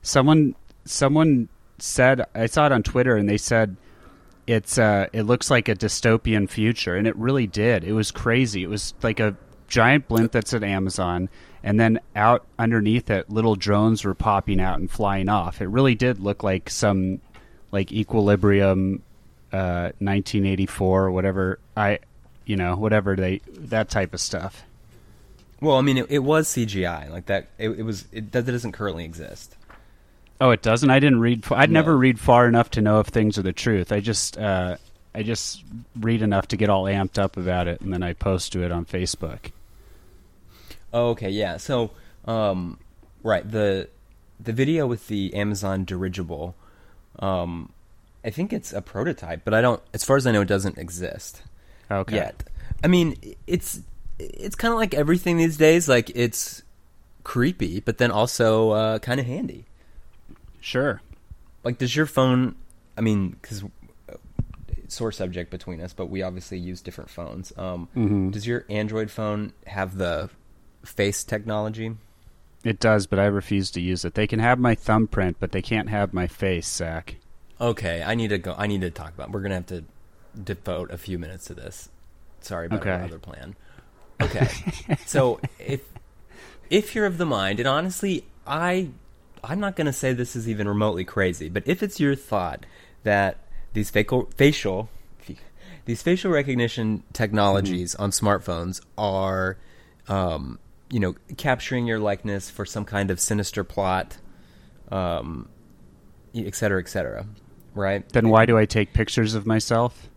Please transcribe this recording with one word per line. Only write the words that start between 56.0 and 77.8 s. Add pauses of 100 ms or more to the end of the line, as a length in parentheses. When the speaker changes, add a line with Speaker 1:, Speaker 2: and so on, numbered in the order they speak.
Speaker 2:
it's (640)
creepy,
but
then
also,
uh,
kinda
handy. (960)
Speaker 1:
Sure. (640)
Speaker 2:
Like,
does
your
phone, (400)
I
mean,
'cause, (460)
uh, (720)
sore
subject
between
us,
but
we
obviously
use
different
phones.
Um,
Speaker 1:
Mm-hmm.
Speaker 2:
does
your
Android
phone (140)
have
the (540)
face
technology? (680)
Speaker 1:
It
does,
but
I
refuse
to
use
it.
They
can
have
my
thumbprint,
but
they
can't
have
my
face,
Zach. (440)
Speaker 2:
Okay,